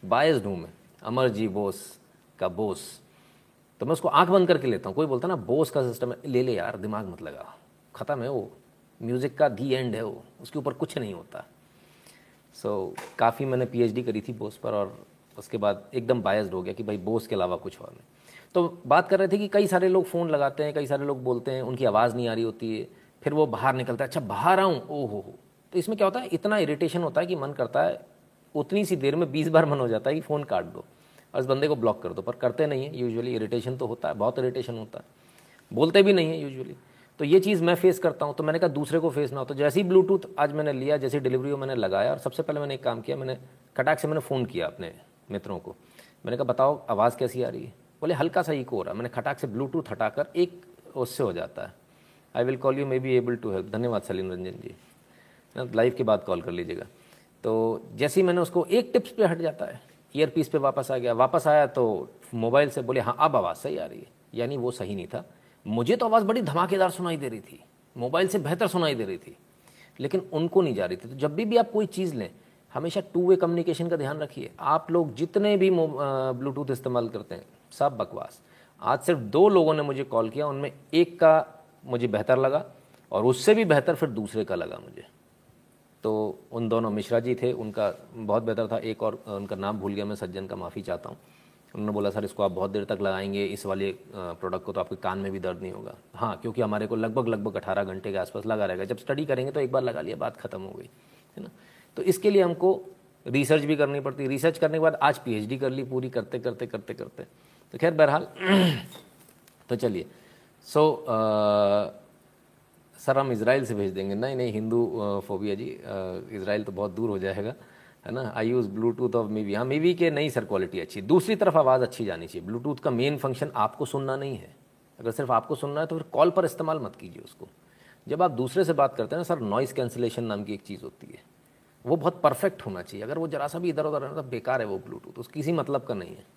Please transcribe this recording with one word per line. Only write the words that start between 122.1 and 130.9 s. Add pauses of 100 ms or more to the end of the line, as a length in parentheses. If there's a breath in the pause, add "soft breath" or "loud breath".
चाहिए।
Bluetooth
का
मेन
फंक्शन
आपको
सुनना
नहीं
है। (440)
अगर
सिर्फ
आपको
सुनना
है
तो
फिर
कॉल
पर
इस्तेमाल
मत
कीजिए
उसको। (600 soft breath)
जब
आप
दूसरे
से
बात
करते
हैं
ना
सर,
नॉइज़
कैंसिलेशन
नाम
की
एक
चीज़
होती